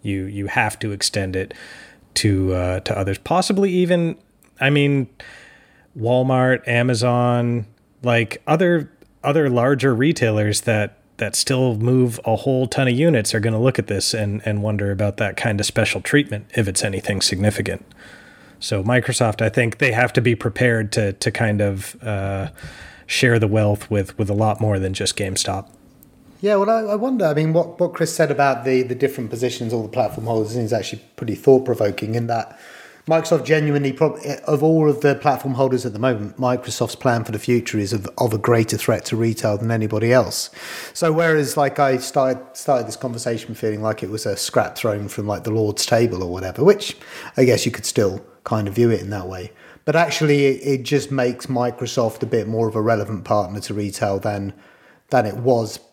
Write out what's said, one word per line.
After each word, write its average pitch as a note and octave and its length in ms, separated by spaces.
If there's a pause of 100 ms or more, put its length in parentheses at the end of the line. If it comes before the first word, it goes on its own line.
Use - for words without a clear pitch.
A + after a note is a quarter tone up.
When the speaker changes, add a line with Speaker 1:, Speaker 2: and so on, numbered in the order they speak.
Speaker 1:
You, G2 240
you G2+ 220
have A2 320
to G#2+ 120
extend G2 420
it F#2+ 200 (600)
to, F#2+ 360
uh, F2+ 280
to G#2 160
others. G2 220
Possibly F#3+ 520
even, F3 480 (420)
I C3+ 80
mean, C#3+ 400 (920)
Walmart, B2+ 720
Amazon, A#2+ 960 (360)
like, A#2 440
other E3 440 (340)
other C#3+ 240
larger B2+ 460
retailers A2 680
that, G#2+ 360 (180)
that G#2 180
still B2+ 420
move A#2+ 480
a A2+ 120
whole C3 300
ton C3+ 220
of A#2+ 60
units C3 400
are A2+ 60
gonna A2 200
look B2+ 180
at G#2+ 80
this - 280
and, G#2 300
and G#2 180
wonder G2+ 280
about G2+ 260
that G2+ 200
kind G#2 240
of G#2 60
special - 340
treatment C#3+ 540
if G#2+ 140
it's G#2 160
anything G2 360
significant. G2 640 (760)
So G2 220
Microsoft, A#2 600
I A2 60
think A#2 300
they C3 140
have A#2+ 200
to C3 80
be A#2 140
prepared A2+ 580
to, G2+ 220
to - 160
kind G#2+ 300
of, G2 420
uh, G2 480 (560)
share A#2+ 320
the A2 80
wealth G#2 440
with, G2+ 280
with G#2 120
a G#2 40
lot G#2+ 280
more G#2 160
than F#2+ 160
just F#2+ 200
GameStop. F#2+ 540 (720)
Speaker 2:
Yeah, G3+ 160
well, G3 140
I, A3 220
I - 20
wonder, A3 320
I D3+ 80
mean, D#3 180
what, E3 260
what F3 140
Chris D#3+ 220
said D#3 160
about C#3 340
the, B2+ 180
the B2 120
different B2+ 340
positions A#2+ 460
all A2+ 80
the G#2+ 60
platform A2+ 380
holders A2 300
in A#2+ 80
is G#2+ 80
actually G#2+ 300 (140)
pretty A2 180
thought-provoking A2+ 800
in A#2 140
that A#2 300 (480)
Microsoft D#3+ 380
genuinely, C#3+ 480
prob-, D3 260 (280)
of D3 160
all D#3 260
of C#3+ 140
the C#3+ 140
platform C#3 360
holders B2+ 320
at A#2+ 80
the G#2 60
moment, G#2+ 400
Microsoft's B2 580
plan A#2+ 280
for A2+ 80
the G#2+ 60
future A#2 400
is G2+ 140
of, G2+ 240
of A#2 160
a A2+ 60
greater A2+ 400
threat - 260
to - 120
retail A2 420
than A2+ 120
anybody A2 400
else. - 380 (460)
So E3 180
whereas, D#3 460
like, C#3 200
I C3+ 200
started, C3 440 (140)
started B2 320
this A2 80
conversation A#2 580
feeling G#2+ 280
like A2 200
it G2+ 60
was G#2+ 160
a G2+ 140
scrap - 380
thrown G#2 320
from, G2+ 180
like, G#2 180
the A2 60
Lord's G#2+ 340
table A2+ 380
or F2 100
whatever, F#2+ 320
which - 320 (400)
I C3+ 80
guess A#2+ 220
you A2+ 60
could - 120
still G2 400 (200)
kind G#2+ 240
of G2 60
view A#2 160
it G2 120
in G2 80
that F#2+ 180
way. F2+ 240 (340)
But D3+ 100
actually, D3 500
it, C3+ 200
it C3+ 160
just C3+ 280
makes B2 340
Microsoft A#2+ 760
a A#2+ 40
bit A2 220
more A2 200
of G#2+ 60
a A2 60
relevant G#2+ 440
partner G2+ 360
to - 140
retail G2+ 440
than, G2+ 360 (560)
than - 160
it G3 100
was A#2 420 (140)